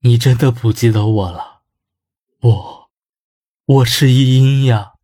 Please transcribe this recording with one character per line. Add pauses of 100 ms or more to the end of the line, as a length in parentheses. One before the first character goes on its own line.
你
真
的
不
记
得
我
了？ (760)
我， (760)
我
是
依
依
呀。 (100)